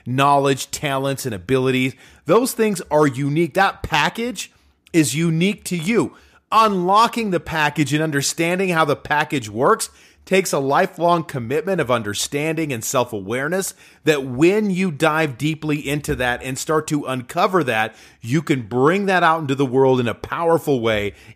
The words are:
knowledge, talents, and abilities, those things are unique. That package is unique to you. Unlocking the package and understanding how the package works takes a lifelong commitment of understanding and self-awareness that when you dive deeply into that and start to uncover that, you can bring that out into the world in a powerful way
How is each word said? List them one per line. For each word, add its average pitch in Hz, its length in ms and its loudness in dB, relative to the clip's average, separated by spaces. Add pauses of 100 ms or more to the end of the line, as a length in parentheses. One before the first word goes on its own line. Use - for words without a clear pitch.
knowledge, 139 640 2
talents, 135 560 -4
and 113 80 -4
abilities, 127 600 0 (300)
those 226 280 2
things 214 280 0 (100)
are 151 160 4
unique. 143 480 0
That 190 280 0
package 180 720 -4 (400)
is 151 220 2
unique 170 500 0
to 180 120 -4
you. 170 380 0 (380)
Unlocking 208 760 2
the 170 100 0
package 147 520 -2
and 151 100 0
understanding 165 640 -2
how 160 160 2
the 143 100 0
package 147 540 -2
works 143 420 0 (360)
takes 190 260 0
a 165 60 0
lifelong 165 680 2
commitment 151 560 -4
of 127 100 -2
understanding 143 840 -4
and 110 120 -6
self-awareness 127 920 -4 (300)
that 147 200 2
when 175 460 2
you 185 200 0
dive 151 480 0
deeply 151 500 -4
into 147 280 -4
that 123 260 -2
and 131 160 -8
start 156 300 -2
to 147 180 -2
uncover 165 580 -2
that, 113 300 0 (260)
you 127 220 -2
can 135 200 -2
bring 139 440 2
that 180 160 2
out 165 180 4
into 135 140 -2
the 135 120 0
world 131 340 4
in 120 60 0
a 104 80 -2
powerful 156 680 0
way 104 340 0 (220)